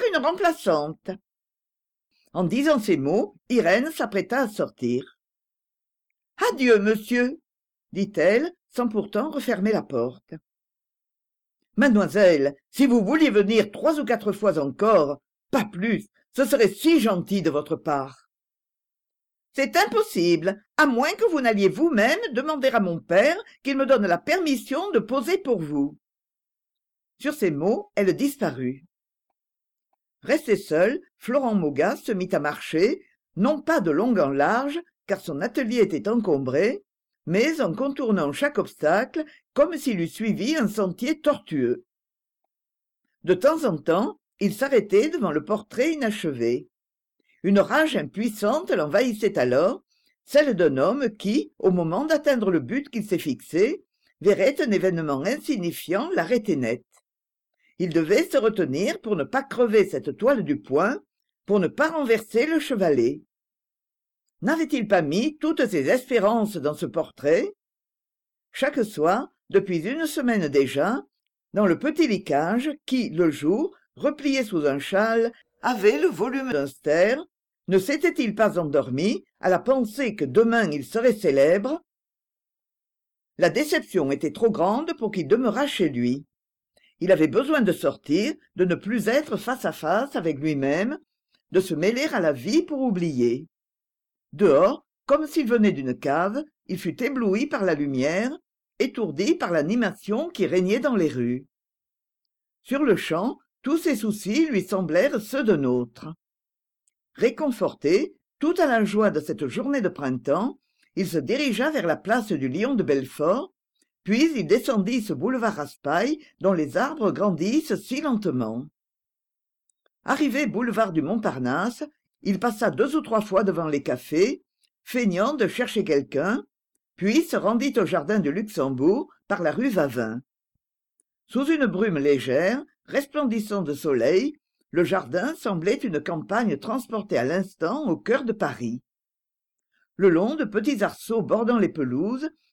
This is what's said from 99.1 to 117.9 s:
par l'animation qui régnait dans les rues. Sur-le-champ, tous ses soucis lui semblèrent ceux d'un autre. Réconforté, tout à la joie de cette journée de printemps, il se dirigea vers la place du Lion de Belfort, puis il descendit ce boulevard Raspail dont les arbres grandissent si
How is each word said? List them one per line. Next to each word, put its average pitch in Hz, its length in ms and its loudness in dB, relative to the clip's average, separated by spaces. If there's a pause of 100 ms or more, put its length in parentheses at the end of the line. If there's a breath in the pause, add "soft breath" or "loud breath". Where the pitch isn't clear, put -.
par 220 160 -2
l'animation 202 800 -2
qui 208 160 -2
régnait 185 340 2
dans 247 160 0
les 170 120 4
rues. 123 400 -4 (1120)
Sur-le-champ, 247 800 0 (240 soft breath)
tous 311 160 0
ses 311 160 0
soucis 214 500 -2
lui 233 160 0
semblèrent 185 580 0
ceux 269 240 -4
d'un 175 200 2
autre. 123 500 -2 (1000)
Réconforté, 240 1000 0 (240)
tout 320 220 0
à 320 80 4
la 226 180 2
joie 208 240 2
de 214 100 -2
cette 170 280 -4
journée 262 340 -4
de 185 80 0
printemps, 139 720 -2 (360)
il 180 120 -2
se 160 100 -4
dirigea 240 540 -2
vers 196 160 -2
la 156 100 0
place 214 340 -2
du 135 160 -2
Lion 208 280 -2
de 202 80 0
Belfort, 147 680 -2 (520)
puis 262 320 2
il 180 120 -2
descendit 233 560 0
ce - 100 -6
boulevard 220 440 -2
Raspail 160 600 -2 (220 loud breath)
dont 190 140 2
les 151 220 -2
arbres 240 360 0
grandissent 196 640 -2
si - 260 -6